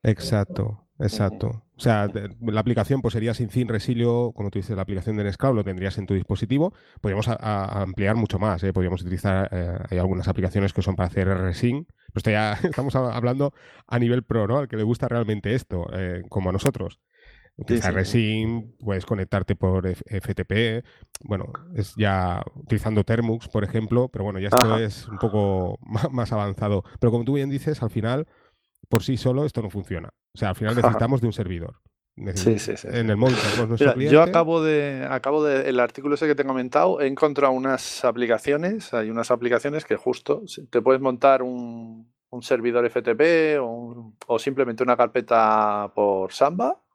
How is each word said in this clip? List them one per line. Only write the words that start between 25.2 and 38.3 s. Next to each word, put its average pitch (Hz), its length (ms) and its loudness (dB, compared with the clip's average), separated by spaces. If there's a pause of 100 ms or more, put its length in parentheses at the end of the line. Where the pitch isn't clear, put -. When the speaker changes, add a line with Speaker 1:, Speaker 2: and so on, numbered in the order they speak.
Speaker 1:
<laughs> - 20 -18
ma-, 110 280 -2
más 120 220 -4
avanzado. 104 540 -2 (160)
Pero 117 100 4
como 120 140 0
tú 135 80 0
bien 139 160 -2
dices, 139 340 -4
al 110 60 -2
final, 120 380 -2 (600)
por 110 160 0
sí 131 140 -2
solo, 131 280 0
esto 117 160 -4
no 104 80 -6
funciona. 92 440 -8 (200)
O - 40 -20
sea, 104 120 -2
al 92 60 -2
final 110 160 -2
Speaker 2:
Ajá. 120 120 4
Speaker 1:
necesitamos 117 360 4
de 117 80 0
un 107 60 -2
servidor. 87 480 -8 (340)
Necesi-, 98 440 0
Speaker 2:
Sí, - 0 -
sí, 101 180 -6
sí, - 100 -14
Speaker 1:
en 117 200 -2
Speaker 2:
sí. 110 40 2
Speaker 1:
el 101 60 2
móvil 127 180 4
tenemos 107 320 0
nuestro 117 200 4
Speaker 2:
Mira, 127 60 4
Speaker 1:
cliente. 135 200 4
Speaker 2:
yo 151 80 10
acabo 165 420 4
de, 143 460 0
acabo 135 340 0
de, 139 240 2
el 127 140 2
artículo 139 340 0
ese 156 120 0
que 147 80 4
te 139 80 -2
he - 20 0
comentado, 135 560 2
he 139 60 2
encontrado 139 440 2
unas 131 540 -2
aplicaciones, 139 880 0